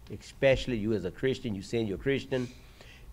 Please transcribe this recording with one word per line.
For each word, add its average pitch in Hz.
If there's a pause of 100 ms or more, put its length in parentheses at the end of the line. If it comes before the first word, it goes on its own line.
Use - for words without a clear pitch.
(100)
especially 127
you 107
as 90
a 90
Christian, 127
you 95
saying 117
you're 92
a -
Christian, 131 (640)